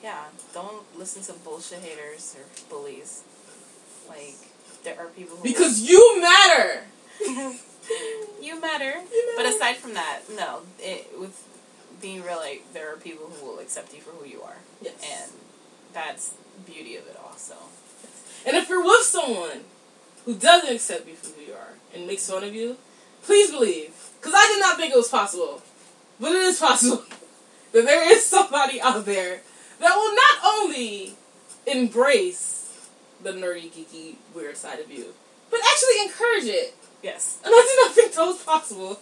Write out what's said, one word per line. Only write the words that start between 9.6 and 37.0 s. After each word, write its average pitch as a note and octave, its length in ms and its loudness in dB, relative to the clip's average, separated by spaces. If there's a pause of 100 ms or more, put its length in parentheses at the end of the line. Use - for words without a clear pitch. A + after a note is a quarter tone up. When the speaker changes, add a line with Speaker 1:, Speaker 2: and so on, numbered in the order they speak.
Speaker 1:
from A#3 160 -16
that, - 280 -10 (140)
no, E3+ 260 -10 (180)
it, - 280 -12 (120)
with F#3+ 240 -18 (580)
being F#3+ 220 -16
real, F3 140 -10
like, C#3+ 260 -12 (100)
there D#3 180 -14
are D#3 60 -16
people D#3+ 300 -20
who F3+ 180 -20
will - 140 -16
accept - 340 -16
you D3+ 80 -20
for D3+ 80 -20
who D#3+ 180 -20
you - 140 -20
are. - 160 -20 (240)
Speaker 2:
Yes. - 120 -14 (120)
Speaker 1:
And - 260 -16 (640)
that's - 360 -12 (360)
the F3 60 -20
beauty D#3+ 240 -18
of - 100 -20
it - 180 -20
all, - 140 -20
so. - 160 -20 (960)
Speaker 2:
And C#4+ 100 2
if F4 120 -2
you're F4+ 140 0
with G#4+ 220 6
someone A#3 600 -6 (600)
who A#3+ 80 -6
doesn't D#4+ 400 4
accept F#3+ 340 -8
you D#3+ 60 -20
for - 140 -20 (120)
who D3 60 -20
you - 80 -18
are - 200 -20 (200)
and F3 140 -14
makes F#3+ 200 -8
fun F#3+ 160 -6
of G#3 120 -10
you, A#3 220 -8 (440)
please G4+ 300 6
believe. F3+ 400 -2 (280)
'Cause D#4+ 160 -8
I G#4 160 8
did G4 100 0
not F4+ 160 2
think D#4+ 140 -4
it C4 60 4
was A#3 120 2
possible. F3+ 520 -4 (580)
But C4+ 120 -4
it F#4 100 2
is F#4 180 0
possible A#3+ 440 2 (340)
<laughs> - 340 -20
that A3+ 140 4
there E4 260 6
is A4 140 8
somebody C4+ 560 2
out G#3+ 240 0
there F#3 360 -6 (380)
that F4 160 4
will G#4+ 200 0
not G#4+ 400 4
only A#3 580 -6 (540)
embrace A#3+ 1200 -2 (340)
the G3 100 -10
nerdy, F3 400 -8
geeky, D#3+ 440 -20 (180)
weird D3 240 -14
side - 220 -14
of - 100 -16
you, B2+ 240 -16 (380)
but A#4 80 -2 (120)
actually B4+ 300 2
encourage G4+ 440 -2
it. - 280 -4 (300)